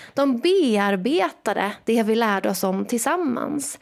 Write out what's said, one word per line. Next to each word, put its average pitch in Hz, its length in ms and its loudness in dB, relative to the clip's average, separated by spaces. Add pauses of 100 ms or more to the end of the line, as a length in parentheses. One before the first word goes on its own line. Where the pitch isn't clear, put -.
(140)
de 277 240 2
bearbetade 220 1300 0 (120)
det 226 180 2
vi 220 120 2
lärde 208 360 0
oss 196 140 -4
om 190 200 -2
tillsammans. 277 960 -2